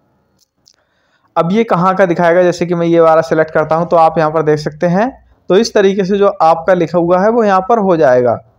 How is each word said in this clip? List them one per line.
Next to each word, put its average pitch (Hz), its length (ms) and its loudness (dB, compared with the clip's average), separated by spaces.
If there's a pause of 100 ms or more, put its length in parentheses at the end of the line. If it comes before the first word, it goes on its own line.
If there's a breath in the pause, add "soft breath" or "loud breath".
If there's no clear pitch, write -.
(1400)
अब 170 160 -2
ये 226 140 0
कहाँ 185 300 0
का 196 100 2
दिखाएगा, 175 380 2
जैसे 175 220 -2
कि 170 100 -4
मैं 170 120 -2
ये 170 140 2
वाला 160 220 4
सिलेक्ट 156 280 -2
करता 156 240 -2
हूँ 170 120 -4
तो 175 100 -2
आप 160 200 2
यहाँ 156 140 -2
पर 156 120 -2
देख 151 160 0
सकते 156 300 -6
हैं। 208 200 -2 (400)
तो 175 80 2
इस 226 160 -2
तरीके 196 320 0
से 202 120 -2
जो 202 100 2 (140)
आपका 165 320 2
लिखा 175 240 -2
हुआ 175 220 0
है 208 100 2
वो 233 140 0
यहाँ 190 180 2
पर 233 180 -2
हो 190 180 0
जाएगा। 127 380 2 (240)